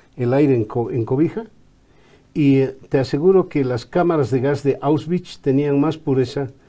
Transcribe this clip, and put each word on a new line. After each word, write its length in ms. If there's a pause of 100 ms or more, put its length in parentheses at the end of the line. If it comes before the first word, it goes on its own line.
(180)
el 160
aire 220
en 100
Co-, 260
en 140
Cobija 400 (880)
y, 240
eh, 200 (120)
te 100
aseguro 480
que 160
las 220
cámaras 460
de 100
gas 220
de 180
Auschwitz 580
tenían 400
más 180
pureza 500 (220)